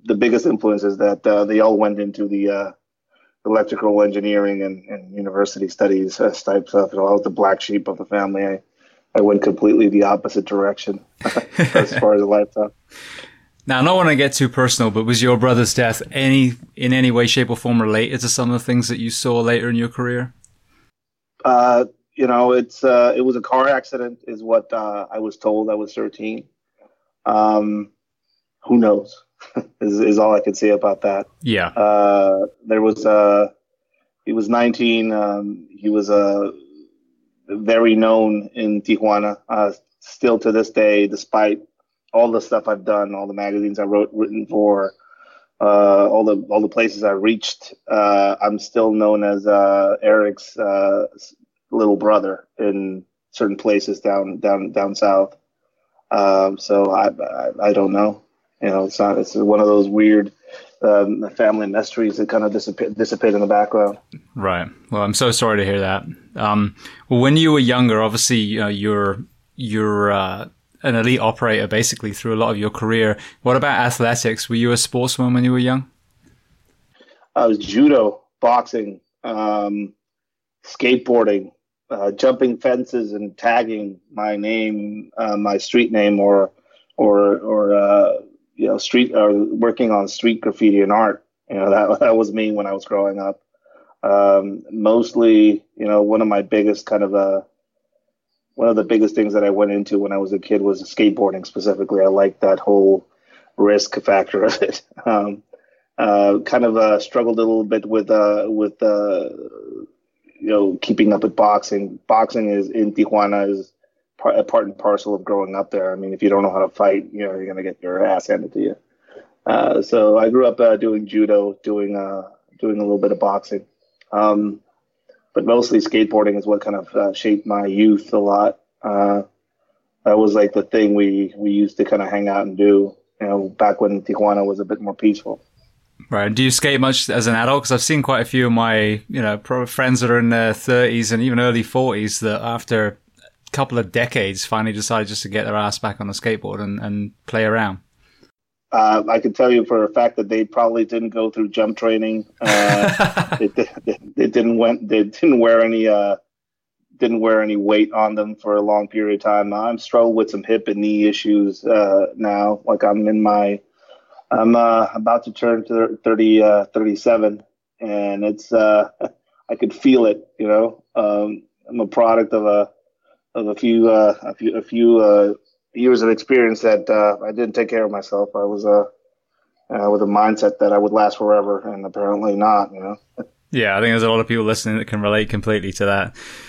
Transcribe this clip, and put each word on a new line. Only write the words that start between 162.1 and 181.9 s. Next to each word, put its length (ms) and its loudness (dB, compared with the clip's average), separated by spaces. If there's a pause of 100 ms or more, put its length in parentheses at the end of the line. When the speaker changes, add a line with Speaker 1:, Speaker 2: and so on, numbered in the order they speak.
Speaker 1:
now. 480 -2
Like, 200 0
I'm 240 0
in 140 2
my, 380 0 (680)
I'm, 240 2
uh, 400 2
about 300 0
to 80 -12
turn 320 -2
thir-, 400 -2
thirty, 380 4
uh, 320 4
thirty-seven, 680 0 (380)
and 420 -4
it's, 300 -4
uh, 380 4 (280)
<laughs> 300 -20
I 60 -6
could 180 -4
feel 320 4
it, 240 0 (100)
you 80 -4
know. 380 0 (100)
Um, 500 -2 (220)
I'm 140 -8
a 60 -2
product 480 2
of 100 0
a, 260 2 (640)
of 120 -6
a 80 -6
few, 340 2
uh, 320 4
a 140 -10
few, 240 -4
a 40 -6
few, 360 2
uh, 340 4 (420)
years 280 2
of 60 2
experience 540 0
that, 280 0
uh, 340 2
I 60 -8
didn't 240 -4
take 140 -2
care 160 -2
of 60 -2
myself. 440 -4
I 80 -4
was, 240 -4
uh, 180 4 (880)
uh, 200 -2
with 120 2
a 40 0
mindset 520 0
that 140 2
I 60 4
would 140 0
last 260 2
forever, 540 0
and 140 -12
apparently 480 -2